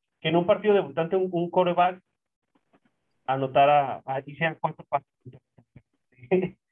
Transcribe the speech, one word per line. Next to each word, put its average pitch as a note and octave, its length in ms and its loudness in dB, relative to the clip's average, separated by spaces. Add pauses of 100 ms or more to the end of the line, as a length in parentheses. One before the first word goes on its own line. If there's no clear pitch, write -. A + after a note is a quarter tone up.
(220)
que D#3+ 80 -2
en D#3+ 60 2
un F3 100 2
partido G3+ 260 2
debutante E3 440 0
un, F#3+ 140 0
un E3+ 200 -4
quarterback F3+ 500 0 (1300)
anotara, C3+ 800 2
ah, C3+ 180 -6
hiciera D3+ 340 -6
cuatro - 300 -8
pases. - 200 -4 (1040)
<laughs> F#3 460 -4 (140)